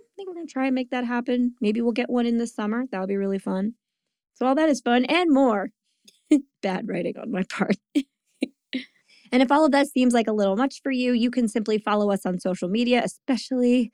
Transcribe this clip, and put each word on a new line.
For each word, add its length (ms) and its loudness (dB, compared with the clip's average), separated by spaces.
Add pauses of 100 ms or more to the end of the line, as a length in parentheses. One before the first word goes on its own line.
(160)
think 140 -14
we're 60 -12
gonna 120 -12
try 200 -4
and 60 0
make 180 -4
that 120 -4
happen. 560 -2
Maybe 220 0
we'll 100 0
get 180 -4
one 160 0
in 120 0
the 100 -2
summer. 420 -4
That 120 -6
would 80 -4
be 80 -2
really 200 -2
fun. 360 -4 (640)
So 100 -4
all 100 2
that 140 2
is 100 0
fun 240 2
and 300 2
more. 380 2 (440)
<laughs> 480 0
Bad 240 -4
writing 300 -4
on 120 -12
my 140 -2
part. 320 -2 (180)
<laughs> 120 0 (1300)
And 80 4
if 80 4
all 160 4
of 60 4
that 160 4
seems 260 2
like 140 2
a 60 -2
little 240 2
much 260 -2
for 80 -4
you, 220 0
you 180 0
can 160 0
simply 300 -2
follow 340 0
us 140 -2
on 120 -2
social 300 -4
media, 340 2
especially 920 0